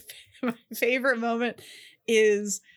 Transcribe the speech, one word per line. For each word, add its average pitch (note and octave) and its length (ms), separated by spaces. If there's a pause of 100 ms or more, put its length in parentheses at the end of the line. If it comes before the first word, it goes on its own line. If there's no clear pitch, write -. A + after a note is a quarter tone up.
(420)
my A#3+ 120 (200)
favorite B3 440
moment A#3 420 (460)
is G#3 540 (160)